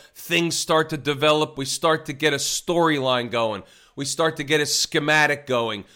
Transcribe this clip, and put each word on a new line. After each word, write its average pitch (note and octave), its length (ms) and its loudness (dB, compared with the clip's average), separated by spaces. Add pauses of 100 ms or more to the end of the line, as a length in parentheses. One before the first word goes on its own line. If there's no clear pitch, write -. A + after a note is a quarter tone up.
(140)
Things E3+ 420 -2
start D#3+ 340 2
to D#3+ 60 -6
develop. D3 600 0
We C#3 80 -4
start D#3+ 400 0
to D3+ 60 -10
get D3 200 0
a C#3 40 -2
storyline C3+ 920 0
going. A2 320 -2 (320)
We C#3 120 -6
start D#3+ 320 0
to D#3 40 -4
get D3+ 180 2
a C#3+ 60 0
schematic D3 800 2
going. A#2 380 -2 (120)